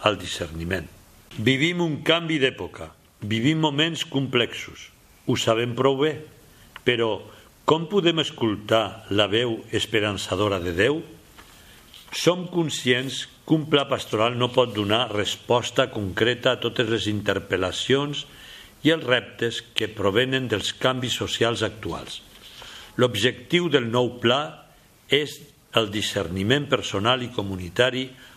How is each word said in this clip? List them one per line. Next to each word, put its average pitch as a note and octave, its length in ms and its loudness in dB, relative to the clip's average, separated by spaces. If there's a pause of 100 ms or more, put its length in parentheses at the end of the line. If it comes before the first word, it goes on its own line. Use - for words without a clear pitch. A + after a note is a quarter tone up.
al G#2 100 2
discerniment. E2+ 680 -6 (500)
Vivim C#3 460 2
un D3+ 240 -2
canvi D#3+ 320 2
d'època, F#2+ 480 -2 (400)
vivim A#2+ 320 2
moments D#3 480 0
complexos. B2 800 -2 (400)
Ho B2+ 80 2
sabem A#2 400 0
prou C3 240 2
bé, D3+ 140 2 (760)
però A2+ 320 2 (480)
com D#3+ 240 4
podem E3 320 4
escoltar G#2+ 880 0
la G2+ 160 4
veu A2+ 300 0 (180)
esperançadora G2+ 880 0
de F2 80 -2
Déu? B2 300 2 (1120)
Som F3+ 320 0
conscients C3+ 800 -2 (180)
que - 140 2
un D3+ 100 -2
pla C#3+ 240 2
pastoral A#2 480 0
no B2 160 2
pot B2 160 4
donar G#2+ 400 0
resposta A#2+ 800 0
concreta A#2 640 0
a A#2+ 80 -6
totes A#2 240 0
les G#2+ 240 0
interpel·lacions G#2 1120 -2 (640)
i D#3+ 80 6
els D#3+ 80 -4
reptes A#2+ 560 0 (160)
que G#2+ 160 0
provenen B2 560 2
dels G#2 320 -2
canvis B2+ 400 0
socials A2 480 0
actuals. - 540 -10 (760)
L'objectiu B2 800 2
del A#2+ 180 2
nou B2 220 2 (100)
pla B2 180 4 (680)
és C#3+ 240 2 (400)
el A2 160 2
discerniment G2+ 800 0
personal A#2+ 520 0
i A#2 120 -8
comunitari G#2+ 720 -2 (300)